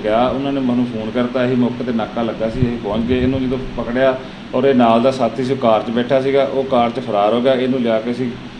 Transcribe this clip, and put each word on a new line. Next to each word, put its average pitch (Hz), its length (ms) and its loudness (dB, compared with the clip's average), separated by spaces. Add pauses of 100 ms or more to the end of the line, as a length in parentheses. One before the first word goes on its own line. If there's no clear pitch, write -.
ਗਿਆ, 113 240 2
ਉਹਨਾਂ 135 260 -2
ਨੇ 139 80 -2
ਮੈਨੂੰ 123 240 0
ਫੋਨ 110 260 -6
ਕਰਤਾ। 123 340 -2
ਅਸੀਂ 127 120 0
ਮੌਕੇ 120 260 0
'ਤੇ 120 80 -4
ਨਾਕਾ 113 300 -4
ਲੱਗਾ 113 280 -2
ਸੀ, - 100 -4
ਅਸੀਂ 120 240 0
ਪਹੁੰਚ 110 220 -2
ਗਏ। 127 160 0
ਇਹਨੂੰ 131 260 0
ਜਦੋਂ 127 100 -2 (200)
ਪਕੜਿਆ 127 420 0 (360)
ਔਰ 127 80 0
ਇਹ 139 120 4
ਨਾਲ 117 260 6
ਦਾ 131 100 4
ਸਾਥੀ 123 320 -2
ਸੀ, 123 80 -2
ਉਹ 135 60 -2
ਕਾਰ 113 240 2
'ਚ 120 80 -6
ਬੈਠਾ 123 320 0
ਸੀਗਾ, 135 220 2
ਉਹ 131 200 -2
ਕਾਰ 120 260 2
'ਚ 123 100 -6
ਫਰਾਰ 107 340 2
ਹੋ 120 80 0
ਗਿਆ। 135 120 4
ਇਹਨੂੰ 127 280 0
ਲਿਆ 113 180 2
ਕੇ 117 120 -4
ਅਸੀਂ 127 140 -4 (340)